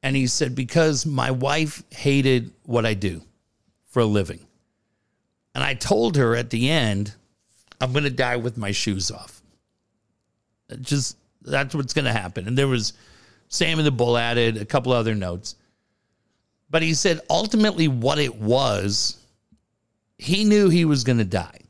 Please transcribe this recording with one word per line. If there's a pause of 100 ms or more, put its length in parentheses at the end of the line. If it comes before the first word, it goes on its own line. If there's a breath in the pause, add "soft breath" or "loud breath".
And
he
said,
"Because
my
wife
hated (140)
what
I
do (680)
for
a
living. (1160)
And
I
told
her
at
the
end, (640)
'I'm
gonna
die
with
my
shoes
off.'" (1300)
It
just, (260)
that's
what's
gonna
happen.
And
there
was (540 soft breath)
Sammy
the
Bull
added
a
couple
other
notes. (1120)
But
he
said
ultimately
what
it
was, (1000)
he
knew
he
was
gonna
die.